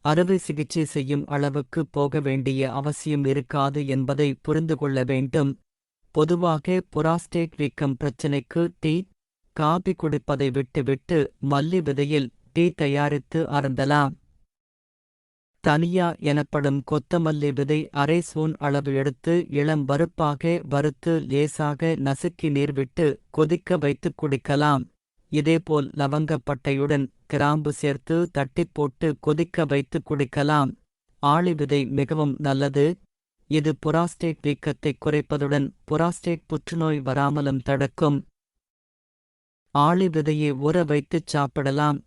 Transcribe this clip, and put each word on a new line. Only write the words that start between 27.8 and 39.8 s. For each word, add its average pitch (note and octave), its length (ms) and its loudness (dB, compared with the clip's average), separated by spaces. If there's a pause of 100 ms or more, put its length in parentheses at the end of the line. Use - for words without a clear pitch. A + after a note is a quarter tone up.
தட்டி C#3 420 -2
போட்டு D3 480 -2
கொதிக்க D#3+ 440 0
வைத்து C#3+ 460 -2
குடிக்கலாம். C#3+ 640 0 (440)
ஆளி E3 360 2
விதை C#3+ 320 0
மிகவும் C#3 520 0
நல்லது. C#3+ 600 0 (480)
இது D3+ 300 0 (100)
புராஸ்டேட் E3 560 -2
வீக்கத்தை D3 500 -2 (120)
குறைப்பதுடன் C#3+ 680 0 (200)
புராஸ்டேட் E3+ 560 -2
புற்றுநோய் D#3 540 -2
வராமலும் C#3 640 0
தடுக்கும். C#3 640 0 (1400)
ஆளி E3+ 380 4